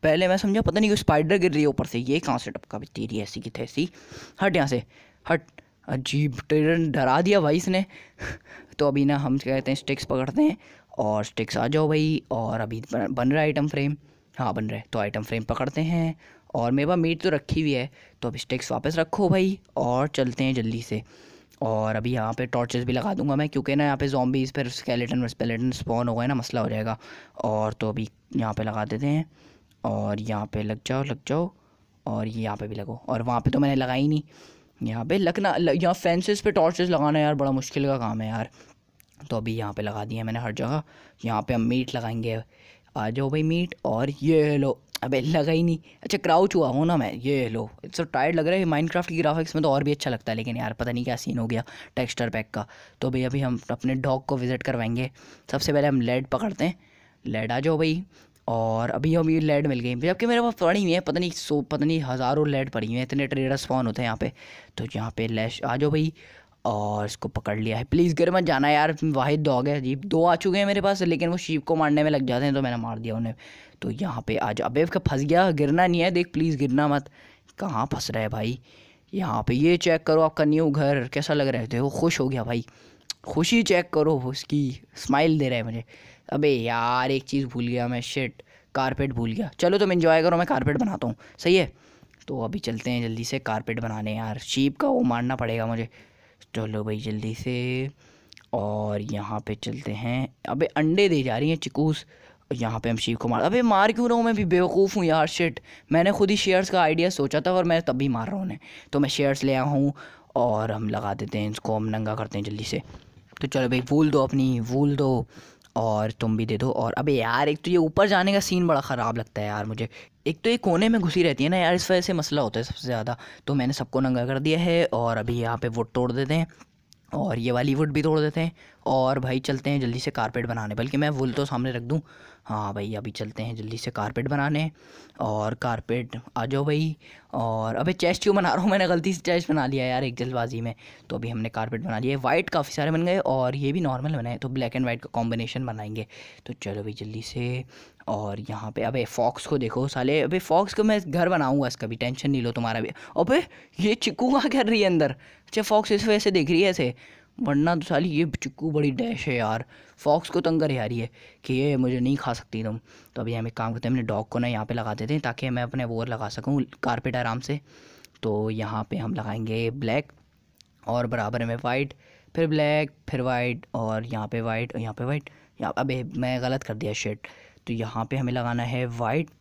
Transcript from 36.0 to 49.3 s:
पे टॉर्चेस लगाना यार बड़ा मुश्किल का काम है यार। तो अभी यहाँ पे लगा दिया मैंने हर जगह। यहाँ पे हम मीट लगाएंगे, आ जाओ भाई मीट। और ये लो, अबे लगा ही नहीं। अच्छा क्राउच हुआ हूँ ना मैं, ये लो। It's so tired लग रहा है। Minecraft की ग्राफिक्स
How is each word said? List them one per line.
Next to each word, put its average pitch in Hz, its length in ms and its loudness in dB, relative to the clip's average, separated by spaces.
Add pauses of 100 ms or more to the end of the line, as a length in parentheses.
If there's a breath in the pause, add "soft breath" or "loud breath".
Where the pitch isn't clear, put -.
पे 208 100 2
टॉर्चेस 180 400 2
लगाना 147 280 4
यार 151 160 4
बड़ा 139 160 0
मुश्किल 135 360 -2
का 135 120 0
काम 110 220 -2
है 110 80 -4
यार। 110 200 -4 (840 loud breath)
तो 120 60 -2
अभी 113 180 -2
यहाँ 104 180 -6
पे 104 100 -6
लगा 104 220 -4
दिया 113 200 -6
मैंने 110 140 -4
हर 117 140 -6
जगह। 139 300 -2 (420 loud breath)
यहाँ 110 180 0
पे 123 120 -2
हम 117 60 2
मीट 123 340 0
लगाएंगे, 113 480 -4 (540 soft breath)
आ 110 140 -2
जाओ 135 200 -2
भाई 156 120 0
मीट। 170 320 0 (100)
और 127 260 0 (120)
ये 151 340 6
लो, 139 260 2 (200)
अबे 131 180 0
लगा 156 320 2
ही 165 100 4
नहीं। 170 160 2 (240 loud breath)
अच्छा - 160 -2
क्राउच 175 360 4
हुआ 160 140 4
हूँ 139 180 4
ना 170 100 4
मैं, 120 180 0
ये 127 340 0
लो। 110 220 -4 (160)
It's - 140 -8
so 160 60 -2
tired 151 280 0
लग 160 140 2
रहा 185 100 2
है। 190 60 2
Minecraft 165 420 0
की 165 100 -6
ग्राफिक्स 160 380 0